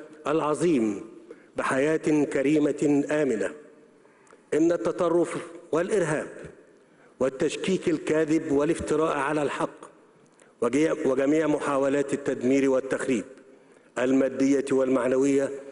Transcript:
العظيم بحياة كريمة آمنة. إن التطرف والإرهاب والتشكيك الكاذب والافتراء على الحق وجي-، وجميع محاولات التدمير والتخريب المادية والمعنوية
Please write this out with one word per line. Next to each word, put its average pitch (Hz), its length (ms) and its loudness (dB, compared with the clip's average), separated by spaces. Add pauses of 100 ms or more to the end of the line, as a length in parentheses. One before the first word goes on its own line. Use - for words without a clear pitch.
(280)
العظيم 147 720 0 (560)
بحياة 151 680 0
كريمة 143 880 2
آمنة. 120 420 0 (1000)
إن 160 180 4
التطرف 170 680 0 (340)
والإرهاب 160 560 0 (920)
والتشكيك 160 720 -2
الكاذب 156 600 0
والافتراء 156 680 0
على 147 240 -2
الحق - 500 -6 (720)
وجي-، 139 300 2
وجميع 147 560 2
محاولات 143 680 0
التدمير 135 560 0
والتخريب 127 540 0 (760)
المادية 135 720 2
والمعنوية 131 800 2 (200)